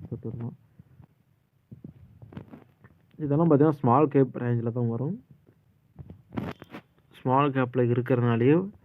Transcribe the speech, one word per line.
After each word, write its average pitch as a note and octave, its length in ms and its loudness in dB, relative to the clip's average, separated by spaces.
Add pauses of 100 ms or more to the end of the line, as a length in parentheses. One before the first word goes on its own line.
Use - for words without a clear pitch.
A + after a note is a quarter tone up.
(100)
தொட்டுடணும். A#2 440 -12 (2500)
இதெல்லாம் D#3 340 0
பார்த்தீங்கன்னா, D3+ 200 6
ஸ்மால் C#3+ 380 2
கேப் C3+ 280 0
ரேஞ்சில் A#2+ 360 -4
தான் A#2+ 160 -4
வரும். C3 360 -6 (2000)
ஸ்மால் C3+ 300 0
கேப்பில் B2 400 0
இருக்கிறதுனாலயே A#2+ 800 2 (140)